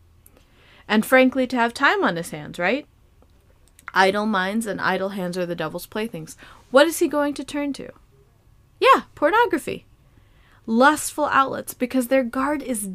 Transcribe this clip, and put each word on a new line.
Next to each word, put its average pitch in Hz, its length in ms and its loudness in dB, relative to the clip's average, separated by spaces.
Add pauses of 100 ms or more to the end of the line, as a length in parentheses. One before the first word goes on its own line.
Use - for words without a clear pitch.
(880)
And 214 180 2
frankly, 262 440 4
to 254 80 -4
have 233 180 0
time 349 300 2
on 185 120 0
his 170 140 -8
hands, 151 280 -12
right? 214 280 -2 (1040)
Idle 196 340 2
minds 208 400 -2
and 180 140 -6
idle 185 300 -2
hands 180 280 -6
are 180 80 -2
the 170 100 -6
devil's 170 300 -8
playthings. 214 500 -10 (340)
What 277 160 8
is 330 140 -4
he 339 80 2
going 294 260 -2
to 285 100 -10
turn 285 300 -6
to? - 160 -14 (880)
Yeah, 381 240 4 (120)
pornography. 381 720 0 (800)
Lustful 285 600 2
outlets, - 480 -2
because 247 340 -2
their 269 160 2
guard 262 380 -4
is 208 320 -6